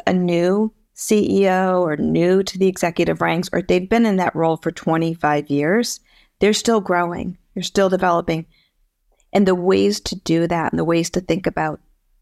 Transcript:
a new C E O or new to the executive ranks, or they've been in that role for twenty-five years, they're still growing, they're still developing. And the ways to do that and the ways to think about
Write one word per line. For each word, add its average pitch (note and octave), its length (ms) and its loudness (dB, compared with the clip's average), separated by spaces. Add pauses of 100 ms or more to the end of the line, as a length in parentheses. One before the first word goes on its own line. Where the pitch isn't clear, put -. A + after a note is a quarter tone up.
a F#3 80 0
new F3+ 600 0 (200)
C G3+ 480 0
E F#3+ 80 4
O F#3 320 2
or D#3 160 -2
new E3 460 2
to F#3+ 140 -10
the F#3+ 100 2
executive E3 540 -2
ranks, E3+ 300 -2
or F3 100 -2
they've F#3 280 0
been A#3 160 4
in G#3 100 2
that F3+ 200 0
role D#3+ 200 0
for D#3+ 160 -6
twenty-five D#3+ 800 -2
years, E3 500 -2 (400)
they're G#3 140 4
still A3+ 260 0
growing, F3 580 -4 (160)
they're F3+ 100 -6
still G3 260 0
developing. F3 560 0 (880)
And G3 120 4
the F#3 100 4
ways G3 460 2
to - 140 -8
do E3 320 0
that E3+ 240 -2
and E3 80 -2
the D#3+ 60 -2
ways E3+ 240 0
to - 120 -4
think F3+ 260 -2
about D#3 340 -4 (400)